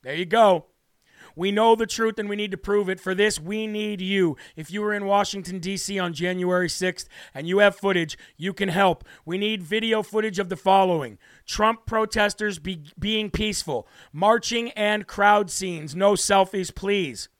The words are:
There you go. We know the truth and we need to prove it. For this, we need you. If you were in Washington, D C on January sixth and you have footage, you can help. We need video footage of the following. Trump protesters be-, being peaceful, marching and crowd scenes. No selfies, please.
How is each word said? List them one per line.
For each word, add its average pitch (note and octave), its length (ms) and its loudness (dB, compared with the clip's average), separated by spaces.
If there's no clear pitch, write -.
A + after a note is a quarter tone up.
There C#3 140 -8
you F#3 100 -2
go. F#3+ 400 4
We F#3+ 160 -2
know A3 240 6
the A3 100 -2
truth A3 320 -2
and G#3 100 -6
we G#3 80 -6
need G#3 140 -6
to F#3 80 -8
prove G3+ 320 0
it. F#3+ 100 -6
For F#3+ 140 -4
this, G3+ 260 0
we G#3+ 280 -6
need G#3+ 340 -6
you. F#3 340 2
If D#3+ 160 -14
you G#3 100 -6
were G#3 140 -2
in G3+ 100 -6
Washington, G3 540 0
D F#3+ 180 -6
C G3 220 -6
on F3+ 120 -2
January F3+ 600 0
sixth F#3 360 -4
and D3 120 -10
you F#3+ 120 2
have G3+ 160 6
footage, F3+ 420 -2
you F3+ 160 -6
can G3+ 180 -4
help. F3+ 340 2
We F3 120 -6
need G#3 240 -2
video A3 400 0
footage G#3+ 380 -4
of F#3 100 -4
the F3+ 80 -6
following. F3+ 640 2
Trump A3 400 0
protesters G#3+ 720 -2
be-, D#3+ 240 -10
being G#3 320 -2
peaceful, E3+ 580 -4
marching A#3 600 0
and G#3 340 -2
crowd G#3 460 4
scenes. D#3+ 440 -8
No G3 180 4
selfies, F#3+ 600 2
please. F#3+ 560 -4